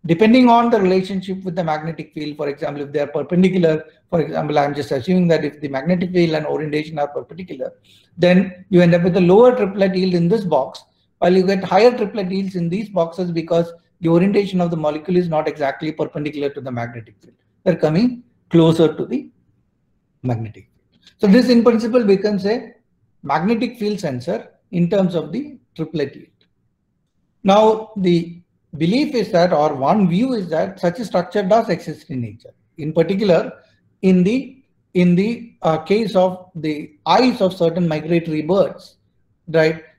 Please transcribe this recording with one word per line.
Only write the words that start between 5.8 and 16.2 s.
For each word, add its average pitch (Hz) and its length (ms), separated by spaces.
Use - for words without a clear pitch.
field 170 220
and 151 120
orientation 151 520
are 143 100
perpendicular, 143 640
then 180 540
you 175 100
end 170 140
up 170 80
with 180 140
a 196 40
lower 208 360
triplet 196 380
yield 185 200
in 170 140
this 214 160
box, 147 380
while 180 140
you 185 120
get 196 200
higher 214 320
triplet 196 340
yields 190 240
in 170 140
these 202 200
boxes 175 440
because 170 400
the 165 80
orientation 190 520
of 175 100
the 170 60
molecule 156 400
is 180 120
not 156 200
exactly 151 440
perpendicular 147 580